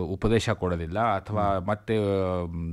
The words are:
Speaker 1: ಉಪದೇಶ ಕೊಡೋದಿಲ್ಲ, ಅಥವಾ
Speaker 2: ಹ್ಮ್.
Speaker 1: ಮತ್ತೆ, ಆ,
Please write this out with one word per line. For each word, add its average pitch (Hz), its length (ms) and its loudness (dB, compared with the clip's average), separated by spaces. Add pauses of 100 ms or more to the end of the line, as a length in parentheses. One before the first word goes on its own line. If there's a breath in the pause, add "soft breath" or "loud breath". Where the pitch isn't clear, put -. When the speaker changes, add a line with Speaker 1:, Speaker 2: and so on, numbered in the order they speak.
(100)
Speaker 1:
ಉಪದೇಶ 107 400 2
ಕೊಡೋದಿಲ್ಲ, 87 480 -2
ಅಥವಾ 104 580 0
Speaker 2:
ಹ್ಮ್. 92 120 -4
Speaker 1:
ಮತ್ತೆ, 110 280 0
ಆ, 95 500 0 (260)